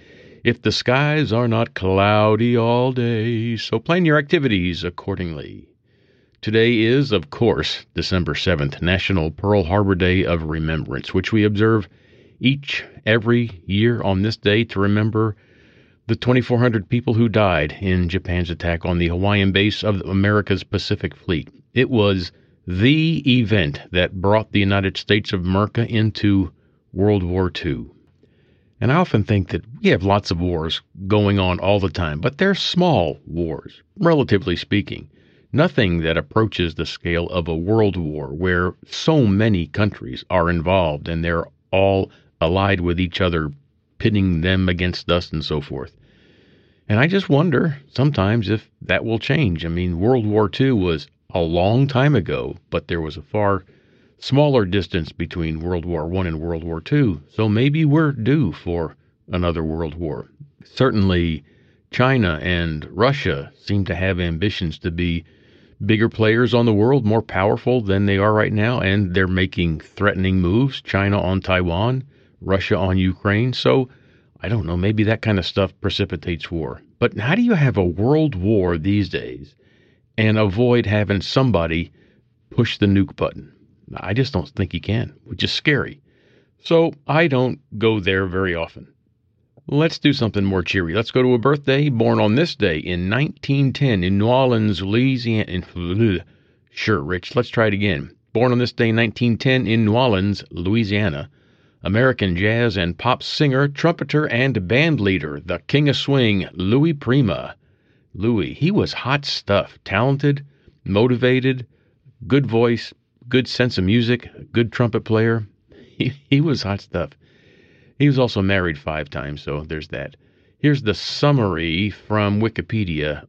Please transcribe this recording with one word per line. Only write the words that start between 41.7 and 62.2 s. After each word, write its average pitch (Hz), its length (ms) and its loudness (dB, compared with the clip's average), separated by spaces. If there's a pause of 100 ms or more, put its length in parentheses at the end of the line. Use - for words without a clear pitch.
all 98 400 2 (320)
allied 95 380 2
with 87 200 0
each 90 220 -2
other, 82 300 0 (460)
pitting 95 440 2
them 92 260 2
against 90 400 -4
us 87 240 0
and 78 120 -4
so 76 180 -4
forth. 67 340 -12 (920)
And 104 100 2
I 139 80 4
just 190 240 0
wonder 156 480 2 (160)
sometimes 110 560 0
if 107 180 -4 (140)
that 90 220 0
will 113 160 -2
change. 101 440 0
I 85 40 -4
mean, 85 320 -2
World 117 260 2
War 104 220 2
Two 131 280 0
was 85 300 0 (240)
a 92 100 -2
long 90 460 2
time 139 300 2
ago, 71 400 -4 (120)
but 82 200 -6
there 85 120 -2
was 78 160 -8
a 76 60 -14
far 101 420 -2 (540)
smaller 135 460 2
distance 87 480 -4
between 80 480 -6
World 85 240 -4
War 82 220 -4
One 92 200 -2
and 78 140 -4
World 82 240 -6
War 82 160 -6
Two, 117 480 0
so 110 180 -2
maybe 143 380 2
we're 151 280 4
due 117 400 0
for 85 440 -6 (340)
another 87 320 -2
world 80 340 -4
war. 76 340 -8 (340)
Certainly, 92 800 0 (460)
China 120 500 2